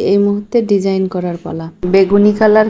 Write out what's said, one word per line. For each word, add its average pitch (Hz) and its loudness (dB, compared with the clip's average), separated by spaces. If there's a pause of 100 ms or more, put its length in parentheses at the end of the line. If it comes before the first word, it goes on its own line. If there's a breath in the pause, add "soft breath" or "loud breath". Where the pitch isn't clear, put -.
এই 202 2
মুহূর্তে 202 -2
ডিজাইন 196 -2
করার 180 -6
পালা। 165 -10 (220)
বেগুনি 196 4
কালার 214 2